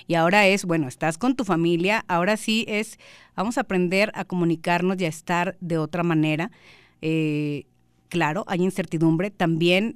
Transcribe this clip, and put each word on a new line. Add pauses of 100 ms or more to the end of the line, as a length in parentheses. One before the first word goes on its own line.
Y
ahora
es,
bueno,
estás
con
tu
familia,
ahora
sí
es, (380)
vamos
a
aprender
a
comunicarnos
y
a
estar
de
otra
manera. (500)
Eh, (460)
claro,
hay
incertidumbre,
también